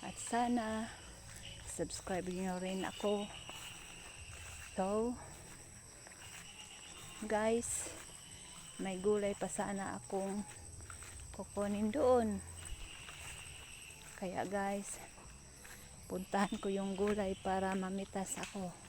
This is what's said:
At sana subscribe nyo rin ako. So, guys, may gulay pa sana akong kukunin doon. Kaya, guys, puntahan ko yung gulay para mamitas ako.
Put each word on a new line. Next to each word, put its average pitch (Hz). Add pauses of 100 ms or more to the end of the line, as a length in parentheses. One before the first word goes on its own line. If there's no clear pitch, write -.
At -
sana 233 (720)
subscribe -
nyo 180
rin 185
ako. 208 (1500)
So, 214 (2250)
guys, 226 (960)
may 185
gulay 202
pa 196
sana 196
akong 196 (880)
kukunin 208
doon. 247 (1800)
Kaya, 185
guys, 202 (1120)
puntahan 196
ko -
yung 196
gulay 202
para 190
mamitas 190
ako. 180 (140)